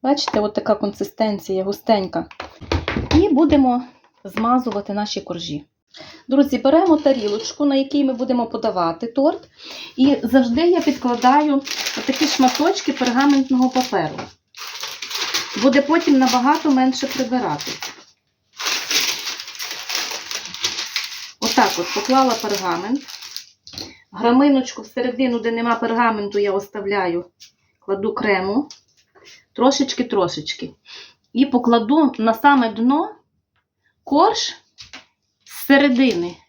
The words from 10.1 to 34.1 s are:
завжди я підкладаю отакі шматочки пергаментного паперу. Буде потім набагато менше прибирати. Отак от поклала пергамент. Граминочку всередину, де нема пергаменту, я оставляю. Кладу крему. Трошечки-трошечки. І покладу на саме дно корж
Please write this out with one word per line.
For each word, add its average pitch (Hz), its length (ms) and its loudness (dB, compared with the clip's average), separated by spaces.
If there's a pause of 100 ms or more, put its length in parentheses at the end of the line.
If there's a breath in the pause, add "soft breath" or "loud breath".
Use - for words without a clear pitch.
завжди 240 380 4
я 349 200 4
підкладаю 277 800 2 (360)
отакі 262 300 -2
шматочки 294 680 0
пергаментного 262 760 2
паперу. 180 500 -2 (1400)
Буде 269 200 4
потім 311 380 4
набагато 262 520 2
менше 262 360 2
прибирати. 226 640 -4 (3750)
Отак 226 280 2 (100)
от 170 160 -6
поклала 262 460 2
пергамент. 185 800 -6 (920 loud breath)
Граминочку 254 680 2
всередину, 240 580 -2
де 226 120 -2
нема 233 240 0
пергаменту, 226 640 -2
я 202 120 2
оставляю. 190 760 -2 (540)
Кладу 196 340 -4
крему. 202 560 -2 (840 soft breath)
Трошечки-трошечки. 214 1200 -2 (580 loud breath)
І 254 120 2
покладу 247 720 2
на 226 160 0
саме 247 400 4
дно 285 420 0 (880)
корж 381 520 2 (880)